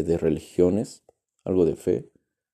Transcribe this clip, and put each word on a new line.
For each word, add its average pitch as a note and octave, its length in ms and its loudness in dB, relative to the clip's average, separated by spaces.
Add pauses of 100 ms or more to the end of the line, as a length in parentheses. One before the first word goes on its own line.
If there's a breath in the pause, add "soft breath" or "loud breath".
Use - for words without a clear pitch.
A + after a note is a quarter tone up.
de E2+ 160 0
religiones, F2+ 840 -2 (400)
algo F#2 200 0
de D#2+ 120 0
fe, - 340 -4 (440)